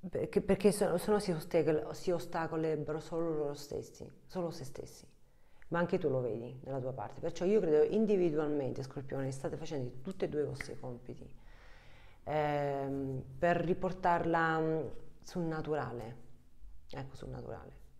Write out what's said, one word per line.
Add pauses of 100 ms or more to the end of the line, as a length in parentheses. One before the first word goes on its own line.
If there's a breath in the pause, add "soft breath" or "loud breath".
Perché,
perché
se,
se
no
si
ostacol-,
si
ostacolerebbero
solo
loro
stessi, (180)
solo
se
stessi. (640 soft breath)
Ma
anche
tu
lo
vedi
nella
tua
parte.
Perciò
io
credo
individualmente,
Scorpione,
state
facendo
tutti
e
due
i
vostri
compiti, (920 loud breath)
ehm, (140)
per
riportarla,
mm, (340)
sul
naturale. (640)
Ecco,
sul
naturale. (200)